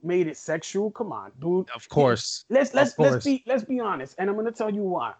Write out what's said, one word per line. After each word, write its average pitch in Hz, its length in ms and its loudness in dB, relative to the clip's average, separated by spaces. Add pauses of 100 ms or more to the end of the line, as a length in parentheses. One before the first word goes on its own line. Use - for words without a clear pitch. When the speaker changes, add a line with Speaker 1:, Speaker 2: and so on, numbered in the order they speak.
Speaker 1:
made 175 240 2
it 147 80 -6
sexual. 190 560 -4
Come 208 220 -6
on, 101 260 -12
dude. 180 340 0
Speaker 2:
Of 117 140 -12
course. 127 640 2
Speaker 1:
Let's, 262 220 2
Speaker 2:
Of - 40 -6
Speaker 1:
let's, 269 240 2
let's 277 120 6
Speaker 2:
course. 254 120 0
Speaker 1:
be, 269 220 0
let's 247 180 0
be 247 160 -2
honest. 175 380 -6
And 190 120 0
I'm 202 60 0
gonna 220 160 -2
tell 220 220 -4
you 208 100 -2
why. 160 360 -2